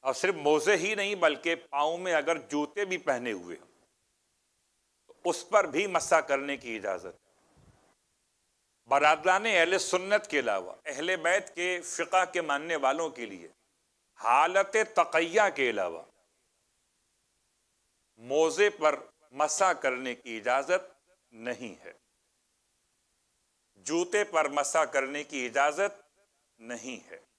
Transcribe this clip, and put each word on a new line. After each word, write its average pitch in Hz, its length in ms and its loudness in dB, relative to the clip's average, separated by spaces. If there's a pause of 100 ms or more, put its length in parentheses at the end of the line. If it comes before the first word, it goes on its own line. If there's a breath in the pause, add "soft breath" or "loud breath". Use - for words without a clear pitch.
और 131 100 0
सिर्फ 185 240 0
मोज़े 151 400 4
ही 196 180 -2
नहीं 202 220 -2
बल्कि 165 380 2
पाँव 156 420 -2
में 180 160 -4
अगर 156 240 2 (100)
जूते 147 380 -4
भी 185 140 -6
पहने 123 320 -2
हुए 87 240 -8
हों - 120 -20 (1400)
तो - 220 -6
उस - 160 -2
पर 202 240 4
भी 175 200 0
मसा 165 340 2
करने 139 340 -2
की 120 180 -10
इजाज़त 95 300 -6
है। 87 60 -12 (1800)
बरादरान 156 580 4
अहले 180 340 4
सुन्नत 196 500 0
के 151 80 2
अलावा 98 340 -2 (140)
अहले 160 320 -4
बैत 185 300 0
के 180 320 -4
फ़िक़्ह 175 460 0
के 180 160 -4
मानने 156 340 -2
वालों 147 340 0
के 123 140 -12
लिए 90 240 -14 (720)
हालत 180 580 2 (200)
तक़य्या 170 540 2
के 135 180 0
अलावा 90 360 -4 (2250)
मोज़े 156 500 2
पर 151 240 2 (380)
मसा 151 420 2
करने 127 400 -4
की 117 220 -12
इजाज़त 135 580 -2 (380)
नहीं 113 420 -10
है, 90 180 -20 (1900)
जूते 180 400 0
पर 160 260 2
मसा 147 360 0
करने 143 360 -2
की 135 220 -6
इजाज़त 147 560 0 (580)
नहीं 120 420 -12
है। - 200 -20 (180)